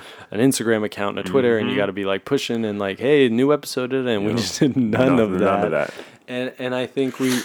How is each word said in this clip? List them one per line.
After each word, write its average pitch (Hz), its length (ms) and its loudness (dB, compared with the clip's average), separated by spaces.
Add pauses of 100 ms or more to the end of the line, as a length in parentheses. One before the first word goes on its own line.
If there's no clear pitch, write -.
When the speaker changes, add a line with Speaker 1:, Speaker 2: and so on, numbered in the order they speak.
(300)
Speaker 1:
an 101 100 -4
Instagram 117 440 2
account 101 340 -6
and 95 80 -8
a 92 40 -6
Twitter, 120 280 2
and 107 100 -2
you - 40 -4
Speaker 2:
Mm-hmm. 101 80 0
Speaker 1:
gotta 98 120 0
be, 98 120 -6
like, 98 200 -4
pushing 120 400 -2
and, 104 140 -4
like, 98 200 -4
"Hey, 135 300 4
new 127 240 2
episode 131 380 -4
today," 127 240 0
and 101 100 0
we 107 80 0
Speaker 2:
Yep. 120 80 0
Speaker 1:
just 95 200 -6
did 139 160 2
none 120 140 2 (260)
Speaker 2:
Nothing, 120 40 4
Speaker 1:
of 104 120 2
that. 92 80 0
Speaker 2:
none 98 240 2
of 107 80 0
that. 73 220 -2 (340)
Speaker 1:
And, 127 300 -6
and 127 160 -4
I 127 120 -2
think 131 320 -4
we, 127 260 0